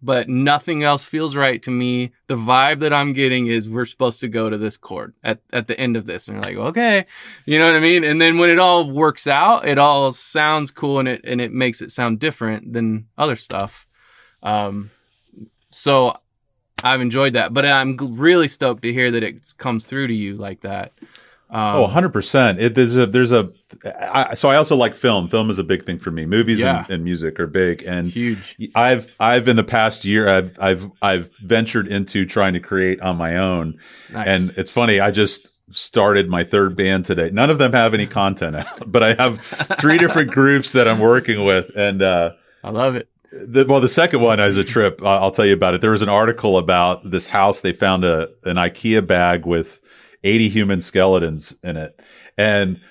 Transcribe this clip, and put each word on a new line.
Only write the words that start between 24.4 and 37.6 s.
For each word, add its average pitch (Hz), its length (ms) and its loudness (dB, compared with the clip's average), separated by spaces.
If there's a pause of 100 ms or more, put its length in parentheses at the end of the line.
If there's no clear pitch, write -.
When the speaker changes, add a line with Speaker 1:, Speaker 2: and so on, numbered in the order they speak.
Speaker 2:
I 139 80 6
also 151 180 2
like 117 200 2
film. 98 340 0
Film 110 200 0
is 95 100 -4
a 92 40 -2
big 90 220 -4
thing 87 120 -6
for 87 140 -10
me. 80 140 -6
Movies 107 380 0
and, 127 240 -2
Speaker 1:
Yeah. 95 60 -8
Speaker 2:
and 82 100 -6
music 82 360 -6
are 85 80 -4
big. 87 360 -2
And 90 240 -6
Speaker 1:
Huge. 110 500 -6 (180)
Speaker 2:
I've, 120 440 0
I've 120 280 2
in 123 80 4
the 113 80 2
past 110 400 -2
year, 104 260 0
I've, 92 300 0
I've, 95 320 -2 (100)
I've 92 360 -2
ventured 110 500 -2
into 98 380 -4
trying 95 280 0
to 90 60 -4
create 92 420 -2
on 92 140 -4
my 85 220 -4
own. 87 420 -4 (320)
Speaker 1:
Nice. 95 380 -2
Speaker 2:
And - 80 -16
it's 95 140 -6
funny, 113 280 2
I 101 120 2
just 104 420 -2 (200)
started 101 560 2
my 87 140 -2
third 95 320 0
band 95 300 -2
today. 82 240 -2
None 117 200 0
of 156 100 0
them 127 140 2